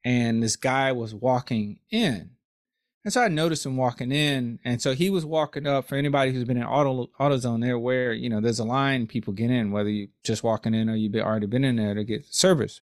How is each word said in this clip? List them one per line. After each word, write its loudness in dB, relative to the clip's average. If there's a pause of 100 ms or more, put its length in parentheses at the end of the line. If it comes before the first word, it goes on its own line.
and 2
this 0
guy 0
was -6
walking -2 (120)
in. -2 (720)
And -4
so 2
I 4
noticed 0
him -2
walking -2
in. 0
And -2
so 0
he 0
was 0
walking -2
up. 0
For -6
anybody 2
who's -2
been 0
in -2
Auto, 0 (100)
AutoZone, 2
they're 0
aware, 0
you -4
know, 0
there's 2
a -2
line 0
people -4
get 0
in, 2
whether 0
you -4 (140)
just -2
walking 0
in 2
or 0
you've 0
been, 0
already 0
been 2
in 2
there 0
to -2
get -6
service. 2